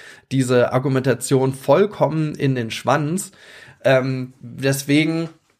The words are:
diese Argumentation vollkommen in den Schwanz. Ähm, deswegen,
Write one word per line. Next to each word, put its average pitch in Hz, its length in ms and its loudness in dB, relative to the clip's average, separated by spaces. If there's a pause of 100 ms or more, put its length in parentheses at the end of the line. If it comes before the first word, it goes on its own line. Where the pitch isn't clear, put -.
(320)
diese 127 400 2
Argumentation 131 800 0
vollkommen 156 800 0
in 135 220 0
den 113 160 -6
Schwanz. 151 580 -2 (540)
Ähm, 131 560 0
deswegen, 143 880 -2 (320)